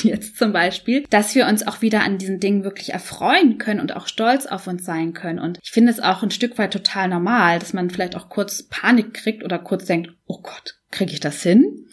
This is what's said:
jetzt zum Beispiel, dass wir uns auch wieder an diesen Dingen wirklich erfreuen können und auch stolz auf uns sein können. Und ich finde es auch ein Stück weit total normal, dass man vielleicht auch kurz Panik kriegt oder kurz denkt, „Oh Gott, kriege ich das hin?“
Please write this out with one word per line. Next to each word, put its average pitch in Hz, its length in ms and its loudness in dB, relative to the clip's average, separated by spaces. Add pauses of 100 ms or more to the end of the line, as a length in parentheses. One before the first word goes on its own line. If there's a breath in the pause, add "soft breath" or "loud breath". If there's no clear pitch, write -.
jetzt - 360 0
zum 214 160 2
Beispiel, 190 560 0
dass 208 260 2
wir 254 120 4
uns 214 200 2
auch - 140 -6
wieder 214 200 2
an 196 160 0
diesen 190 220 -4
Dingen 196 240 2
wirklich - 300 -10
erfreuen 247 640 2
können 214 220 -2
und - 140 -4
auch - 120 -12
stolz 254 400 2
auf 190 200 -8
uns 180 180 -8
sein 165 280 -4
können. 170 260 -6
Und 175 220 -6
ich - 100 -16
finde 233 200 6
es 220 80 -4
auch 185 240 0
ein 196 80 0
Stück 240 260 -4
weit 202 160 -2
total 190 360 -2
normal, 175 500 2
dass - 140 -10
man 180 180 -2
vielleicht 180 240 -4
auch - 140 -14
kurz - 340 -6
Panik - 500 2
kriegt - 300 -6
oder - 160 -4
kurz - 260 -6
denkt, 170 260 -2 (140)
„Oh - 160 -8
Gott, - 360 -18 (140)
kriege - 220 -4
ich - 60 -8
das 143 220 -6
hin?“ 233 520 4